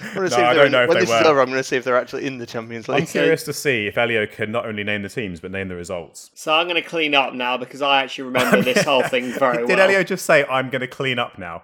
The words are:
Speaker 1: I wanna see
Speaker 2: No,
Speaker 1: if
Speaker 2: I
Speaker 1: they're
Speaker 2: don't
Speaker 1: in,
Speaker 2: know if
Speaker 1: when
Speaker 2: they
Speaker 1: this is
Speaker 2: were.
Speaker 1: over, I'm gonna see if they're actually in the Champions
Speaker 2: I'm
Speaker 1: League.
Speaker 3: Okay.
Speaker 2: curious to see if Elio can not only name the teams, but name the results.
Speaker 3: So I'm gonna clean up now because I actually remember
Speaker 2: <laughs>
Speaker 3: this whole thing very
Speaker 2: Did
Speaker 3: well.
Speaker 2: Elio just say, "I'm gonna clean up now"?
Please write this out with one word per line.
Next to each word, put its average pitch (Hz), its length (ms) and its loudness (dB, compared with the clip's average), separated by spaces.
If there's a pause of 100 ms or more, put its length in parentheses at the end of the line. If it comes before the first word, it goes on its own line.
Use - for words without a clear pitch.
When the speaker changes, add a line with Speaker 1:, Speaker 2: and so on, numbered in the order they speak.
Speaker 1:
I 220 140 -12
wanna 190 140 -2
see 120 80 0
Speaker 2:
No, - 60 4
Speaker 1:
if 120 60 4
Speaker 2:
I 127 40 4
Speaker 1:
they're - 20 4
Speaker 2:
don't 143 100 8
Speaker 1:
in, 131 80 4
Speaker 2:
know 127 100 4
if 123 60 2
Speaker 1:
when - 80 6
Speaker 2:
they - 40 4
Speaker 1:
this - 80 0
is 113 140 4
Speaker 2:
were. 160 80 8
Speaker 1:
over, 139 100 4
I'm 127 80 2
gonna 131 140 -2
see - 140 -4
if 120 60 -2
they're 123 140 2
actually 123 280 -4
in 135 120 -6
the 117 80 -10
Champions 117 440 -10
Speaker 2:
I'm 127 60 0
Speaker 1:
League. 165 80 2
Speaker 3:
Okay. - 80 -6
Speaker 2:
curious 151 340 0
to 143 80 -8
see 120 340 0
if 98 100 -4
Elio 117 300 0
can 107 240 -6
not 113 140 -4
only 107 180 -6
name 104 180 -4
the 98 80 -8
teams, 95 300 -8
but 92 120 -12
name 95 180 -6
the 90 60 -10
results. 87 600 -12
Speaker 3:
So - 180 -4
I'm 170 140 2
gonna 170 140 -2
clean 156 340 -2
up 131 180 2
now 123 240 -4
because 123 240 -10
I 139 220 2
actually 135 220 -10
remember 127 360 2
Speaker 2:
<laughs> 127 120 0
Speaker 3:
this 202 100 4
whole 135 200 2
thing 123 280 -2
very 120 340 0
Speaker 2:
Did 185 120 2
Speaker 3:
well. 190 100 6
Speaker 2:
Elio 190 160 2
just 180 220 -6
say, 151 240 4
"I'm 131 200 -2
gonna 127 180 -6
clean 127 320 -4
up 120 200 -6
now"? 85 240 -12